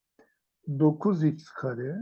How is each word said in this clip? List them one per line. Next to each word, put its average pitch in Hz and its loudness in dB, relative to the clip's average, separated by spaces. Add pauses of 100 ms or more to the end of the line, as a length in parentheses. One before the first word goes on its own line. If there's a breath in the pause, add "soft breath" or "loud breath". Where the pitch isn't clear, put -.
(680 soft breath)
dokuz 156 2
x 156 0
kare 131 -6